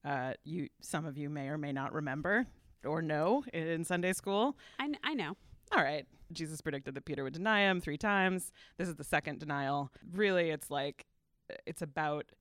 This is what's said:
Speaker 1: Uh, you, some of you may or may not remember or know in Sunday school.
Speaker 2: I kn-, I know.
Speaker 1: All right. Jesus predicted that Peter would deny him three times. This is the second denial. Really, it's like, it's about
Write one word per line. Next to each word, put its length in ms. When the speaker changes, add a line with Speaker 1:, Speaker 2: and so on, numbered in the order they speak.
Speaker 1:
Uh, 300
you, 240
some 240
of 120
you 120
may 180
or 100
may 140
not 220
remember 540
or 180
know 520
in 320
Sunday 280
school. 440
Speaker 2:
I 80
kn-, 160
I 100
know. 240
Speaker 1:
All 120
right. 220
Jesus 280
predicted 340
that 100
Peter 200
would 80
deny 260
him 120
three 160
times. 560
This 100
is 80
the 80
second 360
denial. 520
Really, 360
it's 220
like, 340
it's 140
about 600